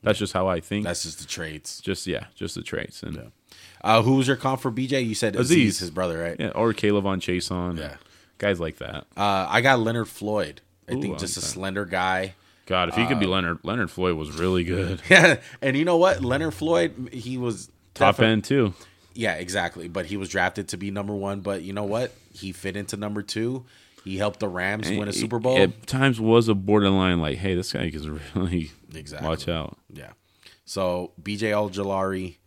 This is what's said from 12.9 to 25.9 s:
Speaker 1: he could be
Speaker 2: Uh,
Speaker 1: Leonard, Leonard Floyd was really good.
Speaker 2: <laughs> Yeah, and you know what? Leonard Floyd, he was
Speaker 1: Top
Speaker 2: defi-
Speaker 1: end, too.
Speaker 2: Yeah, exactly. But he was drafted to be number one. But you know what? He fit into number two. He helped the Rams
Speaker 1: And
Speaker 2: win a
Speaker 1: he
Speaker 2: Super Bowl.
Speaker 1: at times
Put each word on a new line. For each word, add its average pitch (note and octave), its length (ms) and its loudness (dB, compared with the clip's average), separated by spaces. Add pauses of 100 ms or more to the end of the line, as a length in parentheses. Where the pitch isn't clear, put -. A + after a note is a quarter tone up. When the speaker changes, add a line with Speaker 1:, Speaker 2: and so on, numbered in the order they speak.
Speaker 1:
he A#2 100 2
could - 140 2
be G2 60 2
Speaker 2:
Uh, F#2 40 0
Speaker 1:
Leonard, F2+ 340 0
Leonard G2 260 -2
Floyd F#2 260 0
was D2+ 220 -6
really F2+ 260 2
good. F2+ 400 -2
Speaker 2:
<laughs> - 60 2
Yeah, E3+ 260 8 (240)
and C3+ 160 0
you D3+ 80 2
know F3 120 2
what? F3+ 280 4
Leonard C#3+ 300 -2
Floyd, D#3+ 580 -2
he B2+ 240 -8
was A#2+ 340 -4 (240)
Speaker 1:
Top G2+ 220 6
Speaker 2:
defi- A#2 100 4
Speaker 1:
end, A2 180 4
too. A#2+ 300 2 (400)
Speaker 2:
Yeah, A2 200 -2
exactly. F2 540 -4
But F2 180 -4
he G2 100 -6
was F#2+ 120 -6
drafted F#2 400 -2
to - 80 -8
be G2 140 -6
number G2+ 240 -6
one. G2 260 -4
But G2 220 -6
you F#2 100 -10
know G#2 120 -6
what? A2 280 -2 (200)
He F#2+ 200 -10
fit F#2+ 240 -8
into G2+ 200 -6
number G#2 260 -6
two. A#2+ 420 -4 (400)
He F#2+ 120 -6
helped G2+ 240 -2
the G#2+ 80 -2
Rams F#2+ 400 -2
Speaker 1:
And F#2+ 100 0
Speaker 2:
win G#2 100 -2
a G2+ 40 -4
Speaker 1:
he - 60 -4
Speaker 2:
Super A#2 200 -2
Bowl. B2+ 200 2
Speaker 1:
at F#2+ 280 2
times C3 340 2